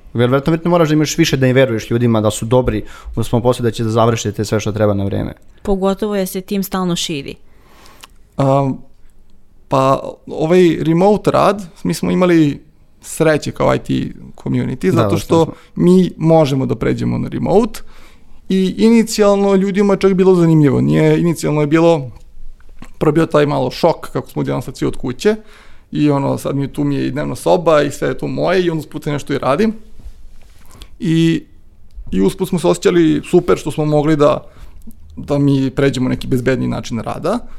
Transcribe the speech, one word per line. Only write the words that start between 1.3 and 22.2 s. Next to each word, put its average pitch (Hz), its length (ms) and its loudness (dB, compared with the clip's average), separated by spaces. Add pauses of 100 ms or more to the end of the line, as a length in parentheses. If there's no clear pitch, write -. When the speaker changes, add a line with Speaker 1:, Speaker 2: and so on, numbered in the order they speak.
Speaker 1:
da 131 100 2
im 123 80 2
veruješ 117 360 2
ljudima 117 300 2
da 107 100 2
su - 140 -6
dobri 117 380 0 (320)
u 117 80 -2
svom 113 180 0
poslu, 120 220 0
da 113 80 0
će 117 120 -6
da 110 60 -2
završite 113 560 0
sve 110 140 -2
što 107 120 -4
treba 104 220 0
na 98 120 -2
vreme. 104 280 -6 (300)
Speaker 2:
Pogotovo 196 520 -2
jer 190 120 -2
se 190 140 -8
tim 196 220 -4
stalno 185 320 -4
širi. 139 400 -8 (1000)
Speaker 3:
Am, 139 400 2 (880)
pa, 135 320 2 (280)
ovaj 170 540 2
remote 170 500 2
rad, 180 320 2 (200)
mi 175 100 -2
smo 180 180 -4
imali 170 520 2 (380)
sreće 151 500 -2
kao 131 240 0
I 127 40 -4
T 135 140 -6 (420)
community, 127 500 -4
Speaker 1:
Da, 185 80 2
Speaker 3:
zato 107 180 2
Speaker 1:
da, 160 60 2
Speaker 3:
što 165 280 0
Speaker 1:
smo. - 80 -6 (220)
Speaker 3:
mi 180 420 4
možemo 151 480 2
da 123 100 -2
pređemo 120 420 -2
na 120 100 -6
remote 190 520 0 (680)
i 190 280 0
inicijalno 202 800 4
ljudima 196 380 2
je 190 60 0
čak 196 140 4
bilo 185 220 4
zanimljivo. 156 460 4
Nije, 156 380 2
inicijalno 156 420 0
je 151 60 2
bilo, 160 420 2 (880)